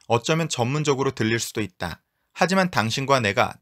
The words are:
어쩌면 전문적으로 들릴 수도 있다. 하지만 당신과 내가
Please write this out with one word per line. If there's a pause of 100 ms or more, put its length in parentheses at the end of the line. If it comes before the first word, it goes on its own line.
어쩌면
전문적으로
들릴
수도
있다. (300)
하지만
당신과
내가